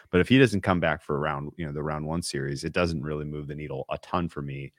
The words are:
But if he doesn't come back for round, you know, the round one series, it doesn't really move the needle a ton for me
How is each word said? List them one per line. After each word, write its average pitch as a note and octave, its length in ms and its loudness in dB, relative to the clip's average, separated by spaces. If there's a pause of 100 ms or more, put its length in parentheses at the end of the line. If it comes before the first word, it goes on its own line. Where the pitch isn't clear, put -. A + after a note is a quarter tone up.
(120)
But F2+ 100 6
if - 80 0
he B2+ 80 8
doesn't G#2 240 6
come F2+ 180 4
back D#2+ 220 0
for D2 180 -2
round, D2 380 -2
you E2+ 80 -6
know, C#2+ 60 -6
the D2 100 -4
round D2+ 240 -4
one E2 160 -2
series, C#2 420 -6
it E2 100 -6
doesn't E2+ 280 0
really D2+ 240 -4
move D2 220 -8
the D2 80 -10
needle C#2+ 340 -8
a D2 80 -6
ton F2 320 -4
for D2 140 -8
me C#2 360 -10